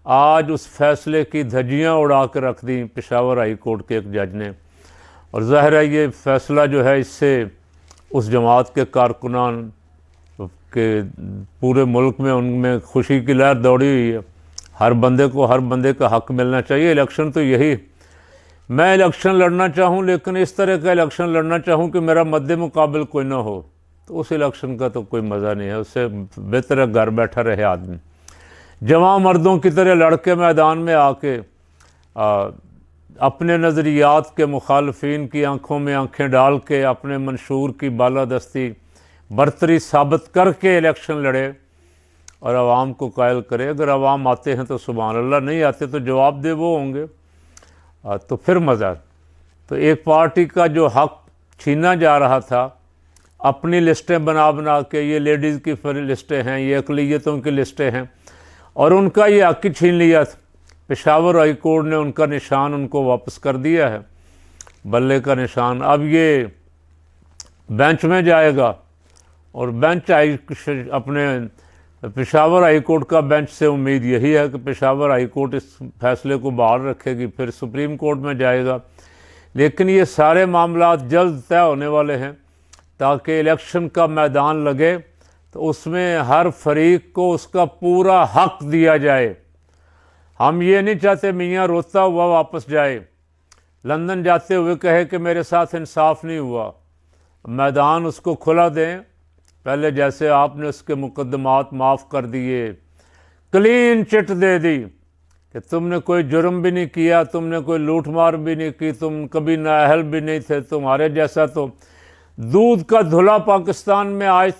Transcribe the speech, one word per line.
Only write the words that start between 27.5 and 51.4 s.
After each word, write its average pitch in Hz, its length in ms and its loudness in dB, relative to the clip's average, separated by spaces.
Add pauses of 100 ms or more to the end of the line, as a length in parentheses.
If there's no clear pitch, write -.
आदमी। 90 340 -4 (840)
जवां 170 400 4
मर्दों 185 380 4
की 180 120 2
तरह 185 240 4
लड़के 165 400 4
मैदान 160 440 2
में 165 160 -2
आके, 139 420 2 (800)
आ, 104 340 0 (680)
अपने 170 400 0
नज़रियात 151 760 2
के 156 100 0
मुखालफिन 143 800 -2
की 147 180 -4
आंखों 139 340 -6
में 143 160 -4
आंखें 135 360 -4
डाल 131 300 4
के, 143 240 -2
अपने 135 360 -4
मंशूर 135 600 -6
की 139 100 -4
बालादस्ती, 127 800 -2 (640)
बरतरी 156 480 0
साबित 147 460 0 (100)
करके 185 440 2
इलेक्शन 156 440 -2
लड़े 135 320 -2 (880)
और 120 140 -2
आवाम 127 360 2
को 127 180 -8
कायल 123 300 0 (100)
करे। 123 180 -4
अगर 147 200 -2
आवाम 139 400 0
आते 123 240 -2
हैं 127 140 -4
तो 127 120 -6
सुभान 113 380 -4
अल्लाह, 131 240 0
नहीं 151 220 -4
आते 143 240 -2
तो 139 140 -8
जवाब 135 420 0
दे 160 100 -2
वो 165 240 -2
होंगे। 139 300 -6 (960)
आ, 101 120 -6
तो 120 200 -8
फिर 180 240 0
मज़ा। 110 320 0 (800)
तो 143 60 -6
एक 156 280 2
पार्टी 160 420 2
का 175 220 0
जो 156 200 2
हक 139 320 0 (400)